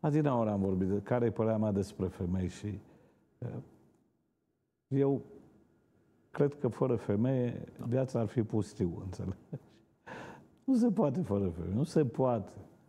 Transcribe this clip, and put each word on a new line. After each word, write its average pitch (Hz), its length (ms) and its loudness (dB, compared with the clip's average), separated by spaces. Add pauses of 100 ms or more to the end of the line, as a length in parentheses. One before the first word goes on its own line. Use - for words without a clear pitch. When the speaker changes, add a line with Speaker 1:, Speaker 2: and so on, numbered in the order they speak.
Speaker 1:
Adinaori 143 500 2
am 101 100 0
vorbit 95 280 2
de 101 140 0
care 120 240 0
e 113 40 2
părerea 110 280 0
mea 107 140 0
despre 95 340 -2
femei 90 420 -2
și, 104 320 -8 (580)
uh, 120 100 -8 (1400)
eu 139 340 2 (1080)
cred 143 300 0
că 127 80 0
fără 127 280 0
femeie 117 680 0 (140)
Speaker 2:
Da. 117 60 -8
Speaker 1:
viața 127 360 0
ar 113 60 0
fi 113 160 0
pustiu, 95 600 -2
înțelegi? 92 320 -8 (1300)
Nu 269 100 2
se 233 160 4
poate 160 300 2
fără 101 280 2
femeie, 87 260 -4
nu 113 100 2
se 160 200 4
poate. 123 480 0 (360)